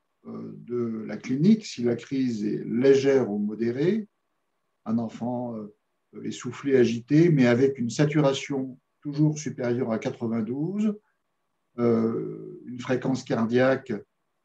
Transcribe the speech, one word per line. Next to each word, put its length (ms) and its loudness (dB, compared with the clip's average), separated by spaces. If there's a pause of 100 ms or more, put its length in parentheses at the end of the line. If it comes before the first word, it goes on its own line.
(260)
euh, 280 -12 (140)
de 400 -4
la 100 -8
clinique, 480 2
si 180 -10
la 120 2
crise 480 -4
est 220 -4
légère 680 4
ou 60 -4
modérée, 720 -2 (800)
un 120 -2
enfant, 580 -6
euh, 180 -12 (520)
essoufflé, 500 -4
agité, 540 4
mais 160 6
avec 340 4
une 100 -2
saturation 880 0 (240)
toujours 360 0
supérieure 540 -4
à 80 -2
quatre-vingt-douze, 920 -4 (840)
euh, 880 -2
une 140 -12
fréquence 440 -2
cardiaque, 680 2 (520)